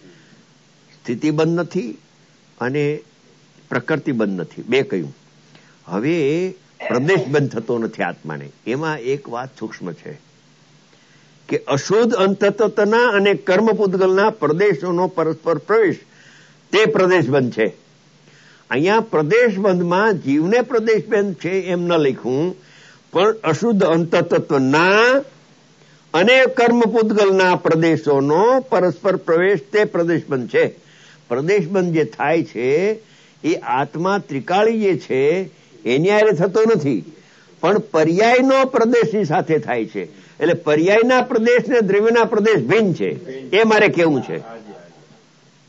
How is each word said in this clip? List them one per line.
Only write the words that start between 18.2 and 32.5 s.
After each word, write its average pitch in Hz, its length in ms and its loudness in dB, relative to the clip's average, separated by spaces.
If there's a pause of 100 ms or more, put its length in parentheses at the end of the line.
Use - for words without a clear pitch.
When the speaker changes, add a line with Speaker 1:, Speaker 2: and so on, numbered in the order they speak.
Speaker 1:
અહીંયા 202 400 0
પ્રદેશ 185 480 2
બંધમાં 185 640 0
જીવને 160 420 0
પ્રદેશ 220 420 -2
બંધ 202 320 -2
છે 175 160 -6 (140)
એમ 175 140 -2
ન 175 160 -2
લખ્યું, 135 500 -2 (600)
પણ 202 240 2 (100)
અશુદ્ધ 202 420 0
અંતતત્વના 170 1400 2 (920)
અને 208 240 4 (160)
કર્મ 233 340 2
પૂતગલના 202 720 2
પ્રદેશોનો 160 840 2 (180)
પરસ્પર 185 560 0
પ્રવેશ, 185 440 0 (100)
તે 214 140 2
પ્રદેશ 170 400 -2
બંધ 127 260 -6
છે. - 140 2 (600)
પ્રદેશ 156 400 -2
બંધ 180 260 -2
જે 156 120 2
થાય 151 380 -2
છે 120 240 -6 (760)